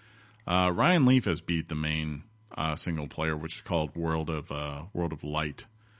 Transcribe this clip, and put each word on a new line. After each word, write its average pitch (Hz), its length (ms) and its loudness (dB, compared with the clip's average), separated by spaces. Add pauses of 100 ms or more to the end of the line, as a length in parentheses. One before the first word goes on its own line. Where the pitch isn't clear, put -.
(460)
uh, 90 280 4
Ryan 147 320 4
Leaf 127 180 6
has 90 160 0
beat 82 280 -2
the 80 80 -4
main, 78 460 -2 (340)
uh, 78 200 -2
single 78 320 -4
player, 78 280 -2
which 80 200 -8
is - 60 -14
called 80 340 0
World 80 340 -2
of, 76 220 -4
uh, 73 300 -6 (100)
World 85 200 -2
of 76 120 -12
Light. 76 400 -4 (360)